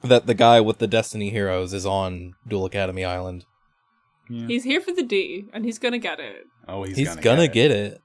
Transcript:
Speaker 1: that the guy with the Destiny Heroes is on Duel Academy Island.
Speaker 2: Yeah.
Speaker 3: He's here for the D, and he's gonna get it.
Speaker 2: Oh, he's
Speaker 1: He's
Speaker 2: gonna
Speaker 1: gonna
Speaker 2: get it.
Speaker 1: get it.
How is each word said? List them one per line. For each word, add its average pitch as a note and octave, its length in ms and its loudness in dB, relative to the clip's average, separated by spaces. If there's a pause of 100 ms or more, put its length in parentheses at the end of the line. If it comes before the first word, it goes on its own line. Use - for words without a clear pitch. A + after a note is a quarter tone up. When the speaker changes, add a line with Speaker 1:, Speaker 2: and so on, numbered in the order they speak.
Speaker 1:
that B2 240 6
the A#2+ 80 4
guy A#2 260 8
with A2 180 2
the A2+ 80 0
Destiny G#2+ 440 -2
Heroes F#2 420 -2
is F#2+ 140 -6
on F#2 480 -4 (140)
Duel G2+ 160 -4
Academy F#2+ 400 -4
Island. F2+ 400 -8 (840)
Speaker 2:
Yeah. A#2+ 180 -10
Speaker 3:
He's A#3+ 180 -4
here C4+ 160 0
for F#4 120 -8
the F4+ 100 -2
D, G3+ 500 -4
and A3 120 -8
he's A3+ 140 -6
gonna A#3+ 200 -4
get E3+ 220 -8
it. G#2 240 -16 (220)
Speaker 2:
Oh, F#2+ 180 -8
he's F#2+ 120 -8
Speaker 1:
He's C3+ 140 0
Speaker 2:
gonna E2 120 -12
Speaker 1:
gonna C#3+ 260 4
Speaker 2:
get B2+ 220 4
it. B2 40 4
Speaker 1:
get G2+ 180 -4
it. - 120 -20